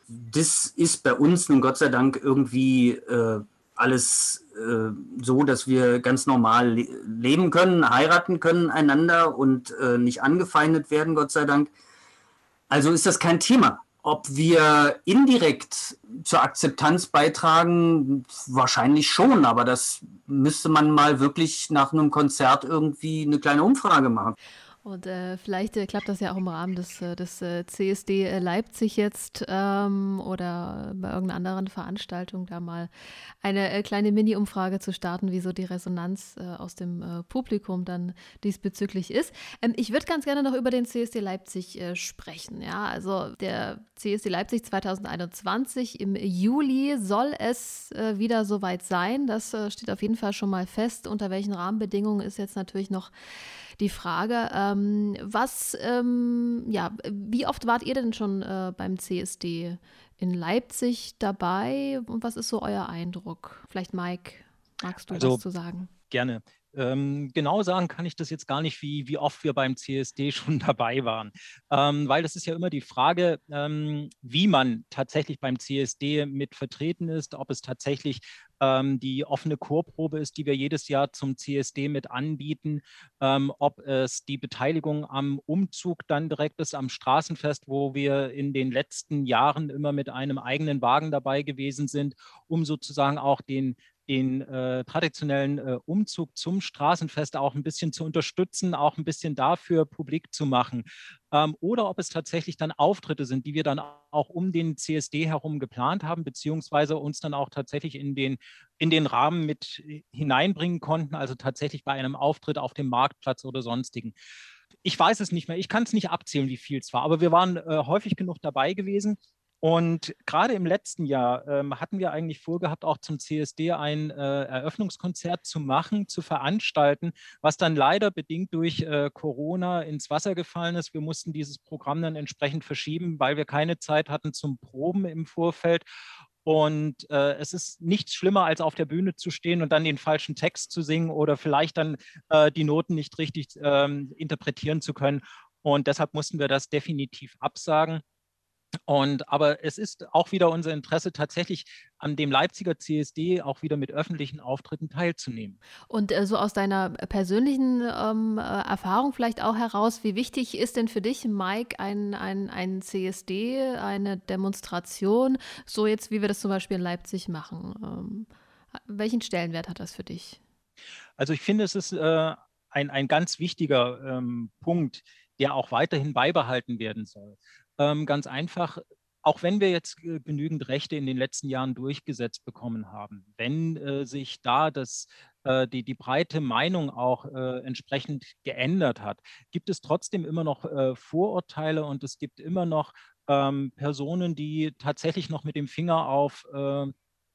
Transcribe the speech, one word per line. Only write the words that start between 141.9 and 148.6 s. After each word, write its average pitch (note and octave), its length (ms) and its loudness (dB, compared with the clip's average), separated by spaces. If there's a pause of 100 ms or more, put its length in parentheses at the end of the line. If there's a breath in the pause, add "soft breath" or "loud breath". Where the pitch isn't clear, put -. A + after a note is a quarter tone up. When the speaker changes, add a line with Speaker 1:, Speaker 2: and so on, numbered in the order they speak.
Speaker 3:
äh, D3+ 200 8
die D#3 140 0
Noten D#3+ 320 2
nicht D3+ 220 -6
richtig, D3+ 320 -6 (120)
ähm, C#3+ 540 2
interpretieren D3+ 640 -4
zu D3+ 120 -6
können. C#3 280 0 (420 loud breath)
Und C#3+ 240 2
deshalb D3 280 0
mussten D3+ 260 -4
wir C#3+ 80 2
das C3+ 200 0
definitiv C#3 720 -4
absagen. D#3+ 640 0 (840)